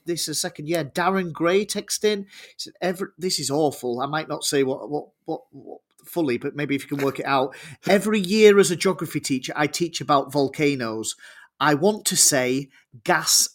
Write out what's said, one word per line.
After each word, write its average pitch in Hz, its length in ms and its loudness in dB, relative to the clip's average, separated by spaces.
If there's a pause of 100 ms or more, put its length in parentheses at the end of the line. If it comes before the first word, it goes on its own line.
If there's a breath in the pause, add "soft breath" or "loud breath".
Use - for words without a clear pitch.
this 165 200 -4
a 156 60 -6
second. 151 360 -6
Yeah, 165 160 -2
Darren 180 460 -2
Gray 180 320 2
texted 202 420 -4
in. 208 180 0
He - 340 -20
said, - 240 -14
"Every," 185 280 -4 (100)
this 185 180 -2
is 139 140 -4
awful. 131 500 0
I 139 60 -2
might 156 200 -4
not 151 160 -8
say 139 200 2
what, 131 260 -4
what, 147 200 -6 (160)
what, 160 160 -8 (100)
what - 300 -20 (220)
fully, 143 360 -2
but 143 160 -8
maybe 143 180 -4
if 139 160 -2
you 143 80 -4
can 139 80 -2
work 135 140 -2
it 135 80 -6
out. 139 280 0 (140)
<laughs> - 180 -16
"Every 208 340 2
year 202 360 8
as 175 140 6
a 175 40 -2
geography 175 440 -2
teacher, 139 360 -4
I 151 120 2
teach 165 340 -4
about 139 320 2
volcanoes. 131 840 0 (420 soft breath)
I 151 180 2
want 208 320 2
to 180 100 -2
say 131 500 2 (380)
gas 165 500 2